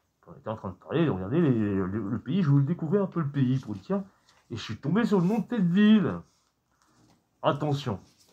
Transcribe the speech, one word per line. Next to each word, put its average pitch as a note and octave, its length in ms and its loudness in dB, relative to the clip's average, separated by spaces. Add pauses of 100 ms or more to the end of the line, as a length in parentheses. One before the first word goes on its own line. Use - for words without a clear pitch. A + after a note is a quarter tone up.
(260)
On F2 80 -20
était - 140 -16
en A2 80 -6
train G#2 140 -10
de F#2 40 -10
parler, C3+ 300 -2
de C#3 60 0
regarder G2 300 -2
les, D#3 100 4
le, G2+ 360 0
le G2+ 320 -4
pays, F3+ 240 -2
je C#3+ 80 2
voulais C#3 140 6
découvrir E3+ 380 -2
un F#3 40 -2
peu F3 140 -4
le C#3+ 80 -2
pays C3+ 300 0
pour G#2 160 -10
dire, G2 80 -12
tiens, G3 220 -4 (460)
et - 60 -8
je - 60 -10
suis A2 140 -10
tombé F#3+ 280 0
sur G3 160 2
le E3 60 4
nom A3 120 0
de - 100 -2
cette G#3+ 180 0
ville. F3+ 540 4 (1200)
Attention. C#3 560 -2 (340)